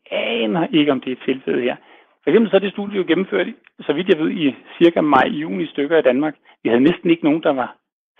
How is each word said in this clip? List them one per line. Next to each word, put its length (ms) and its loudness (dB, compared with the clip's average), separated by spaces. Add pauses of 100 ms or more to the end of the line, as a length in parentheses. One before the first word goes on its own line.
(120)
aner 560 -2
ikke, 240 2
om 100 -2
det 100 -8
er 140 -10
tilfældet 380 -4
her. 120 -2 (480)
For 60 -4
eksempel 200 4
så 60 2
er 40 6
det 120 -6
studie 260 -8
jo 100 -2
gennemført, 400 0 (340)
så 120 -4
vidt 160 -2
jeg 100 4
ved, 120 -2
i 240 -2 (220)
cirka 240 4
maj-juni 640 0
stykker 300 -2
i 40 4
Danmark. 340 0 (280)
Vi 60 -2
havde 140 4
næsten 260 2
ikke 140 0
nogen, 200 2
der 100 0
var 220 -6 (440)